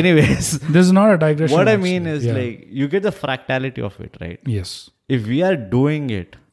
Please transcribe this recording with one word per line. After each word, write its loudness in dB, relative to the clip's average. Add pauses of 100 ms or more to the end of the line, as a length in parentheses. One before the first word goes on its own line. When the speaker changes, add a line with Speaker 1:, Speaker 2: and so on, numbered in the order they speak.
Speaker 1:
anyways, 2 (100)
<laughs> -2
Speaker 2:
This 6
is 4
not 6
a 4
digression, 2
Speaker 1:
what 4
I 4
Speaker 2:
actually. 0
Speaker 1:
mean -2
is, -4
Speaker 2:
Yeah. 0
Speaker 1:
like, -8 (160)
you 0
get -2
the 0
fractality -6 (100)
of -20
it, -16
right? -10
Speaker 2:
Yes. -6 (300)
Speaker 1:
If -6
we 0 (100)
are 0 (220)
doing 0 (120)
it, -18 (160)